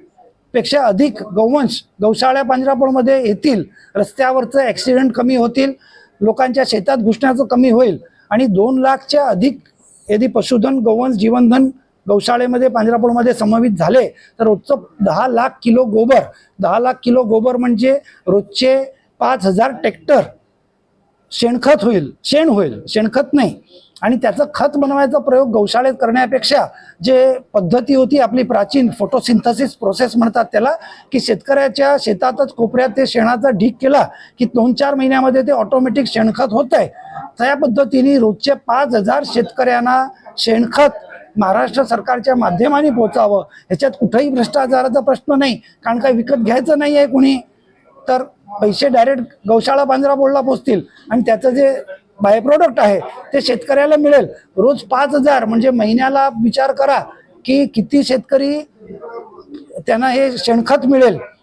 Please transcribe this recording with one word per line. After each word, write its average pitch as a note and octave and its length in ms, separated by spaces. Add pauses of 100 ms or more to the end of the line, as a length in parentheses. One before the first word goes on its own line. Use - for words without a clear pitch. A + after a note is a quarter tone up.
(540)
पेक्षा C4 320
अधिक G#3+ 380
गोवंश A3 600 (180)
गौशाळा B3+ 400
पंधरापूरमध्ये C4 880
येतील, G#3 360 (320)
रस्त्यावरचं B3+ 640
ॲक्सिडेंट B3+ 520
कमी B3 240
होतील, B3+ 380 (480)
लोकांच्या B3 460
शेतात A3 300
घुसण्याचं A#3+ 480
कमी B3 240
होईल A3+ 280 (320)
आणि A#3 160
दोन A3+ 340
लाखच्या C4+ 480
अधिक G#3 320 (500)
यदि G#3+ 180
पशुधन, B3+ 520
गोवंश, A#3 360
जीवनधन A#3+ 540 (380)
गौशाळेमध्ये, B3 600
पंधरापूरमध्ये A#3 680
समावित A3+ 360 (100)
झाले G3 280
तर - 360
रोजचं A3 320 (240)
दहा G3+ 280
लाख B3 220 (140)
किलो A#3+ 220
गोबर, A3+ 340 (400)
दहा F#3+ 200
लाख B3 140 (100)
किलो B3 200
गोबर A3+ 340
म्हणजे B3 420 (280)
रोजचे B3+ 560 (360)
पाच A#3 260
हजार G3 260
ट्रॅक्टर B3 500 (1080)
शेणखत B3+ 520
होईल, F#3 280 (120)
शेण D#4+ 260
होईल, D#3+ 380
शेणखत A3+ 460
नाही. C4 280 (400)
आणि A3+ 140
त्याचं A#3 380
खत C#4+ 240
बनवायचा C#4 400
प्रयोग B3+ 340
गौशाळेत A3+ 420
करण्यापेक्षा B3+ 720 (380)
जे B3+ 340 (160)
पद्धती G#3+ 420
होती C4 220
आपली B3 260
प्राचीन A#3 460
photosynthesis A#3 800 (100)
प्रोसेस A3+ 380
म्हणतात A3+ 280
त्याला, A3+ 260 (400)
की C4 80
शेतकऱ्याच्या C#4 800
शेतातच A#3 540
कोपऱ्यात B3 360
ते C4+ 180
शेणाचा A#3+ 420
ढीग A3 220 (100)
केला C4+ 260 (320)
की B3 60
दोन A#3+ 280
चार C#4 220
महिन्यामध्ये C4 460
ते B3+ 100
ऑटोमॅटिक B3 560
शेणखत A3 440
होत B3 220
आहे. G#3 140 (500)
त्या C4 180
पद्धतीने C4+ 640
रोजचे A#3 360
पाच C4 420
हजार A#3 300
शेतकऱ्यांना B3 840 (300)
शेणखत A#3 520 (480)
महाराष्ट्र G#3+ 460
सरकारच्या B3 520
माध्यमाने B3 540
पोचावं. A3 500
ह्याच्यात - 520
कुठंही B3+ 380
भ्रष्टाचाराचा C4 720
प्रश्न C4+ 400
नाही, C4+ 160
कारण - 440
काय C4+ 120
विकत A#3+ 240
घ्यायचं B3 440
नाही D4 180
आहे C#4+ 100
कुणी, C4+ 300 (720)
तर B3+ 160 (380)
पैसे G#3+ 280
डायरेक्ट B3 320 (260)
गौशाळा B3 360
पंधरापूरला C#4 580
पोचतील A#3+ 400 (300)
आणि A#3+ 100
त्याचं A3+ 280
जे C4+ 260 (460)
बाय G3+ 180
प्रॉडक्ट C#4+ 400
आहे G3+ 200
ते - 420
शेतकऱ्याला C#4 540
मिळेल. D4 320 (300)
रोज A#3 240
पाच C#4 340
हजार C4+ 300
म्हणजे A#3 240
महिन्याला C4 600 (140)
विचार C4+ 280
करा C#4 280 (460)
की C4+ 200
किती - 380
शेतकरी C#4 560 (1300)
त्यांना A#3+ 220
हे B3+ 280
शेणखत A#3 480
मिळेल B3+ 320 (260)